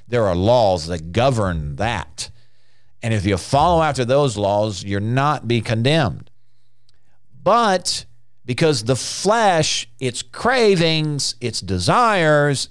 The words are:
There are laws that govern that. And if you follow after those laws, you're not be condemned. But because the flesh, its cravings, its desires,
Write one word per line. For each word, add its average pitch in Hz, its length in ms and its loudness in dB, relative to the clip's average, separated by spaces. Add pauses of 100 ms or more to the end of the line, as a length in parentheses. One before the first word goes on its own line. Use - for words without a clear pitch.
There 120 180 0
are 90 80 0
laws 95 540 2
that 85 240 -8
govern 92 640 0
that. 104 540 -6 (680)
And 113 140 -2
if 101 100 -2
you 98 120 2
follow 160 440 2
after 135 240 0
those 131 320 0
laws, 104 460 0
you're 101 160 -4
not 127 480 -2
be 117 140 0
condemned. 117 680 -2 (1080)
But 196 640 0 (460)
because 143 320 0
the 127 140 0
flesh, 190 920 0 (120)
its 127 220 -6
cravings, 165 1200 0
its 120 200 -6
desires, 147 1080 2